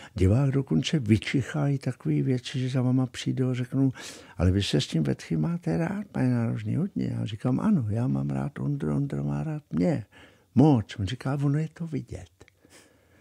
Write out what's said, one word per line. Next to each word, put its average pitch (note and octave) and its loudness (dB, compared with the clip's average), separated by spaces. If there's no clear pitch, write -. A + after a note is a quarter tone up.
Divák A#2 4
dokonce C#3+ 0
vyčichá A#2+ 2
i C#3+ 0
takový D3 -2
věci, B2+ -2
že B2+ -2
za B2+ 0
váma B2+ 2
přijdou B2+ -4
a B2+ -2
řeknou: C3 0
„Ale F2+ 4
vy G2+ 4
se C#3+ 0
s - -2
tím E3 -2
Vetchy C#3 -2
máte E3 -2
rád, G3 -4
pane B2+ 0
Nárožný, A#2 -2
hodně?“ C3 -2
Já A2+ -2
říkám: A2+ -2
„Ano, F3+ 2
já A2+ 0
mám C#3 -2
rád C#3 -4
Ondru, C#3 -2
Ondra C#3+ -2
má D3 -2
rád D3+ -6
mě. D3+ 0
Moc.“ B2+ 6
On G2+ 0
říká: C3 -4
„Ono C#3+ 2
je D#3+ -2
to E3 -8
vidět.“ C3 -10